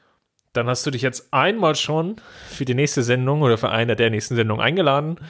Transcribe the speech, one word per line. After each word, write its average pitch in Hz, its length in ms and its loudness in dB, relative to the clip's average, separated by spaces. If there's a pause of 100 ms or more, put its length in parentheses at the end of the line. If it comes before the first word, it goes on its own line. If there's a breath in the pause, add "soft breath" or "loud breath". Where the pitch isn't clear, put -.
(540 soft breath)
Dann 117 120 0
hast 123 200 -2
du 151 40 -2
dich 123 120 -4
jetzt 127 300 -4
einmal 165 440 2
schon 165 400 -2 (340 loud breath)
für - 140 -6
die 127 100 0
nächste 143 280 0
Sendung 127 400 2
oder 117 160 4
für - 120 -2
eine 113 260 0
der 113 140 2
nächsten 110 260 -4
Sendungen 110 280 0
eingeladen. 151 520 0 (140 loud breath)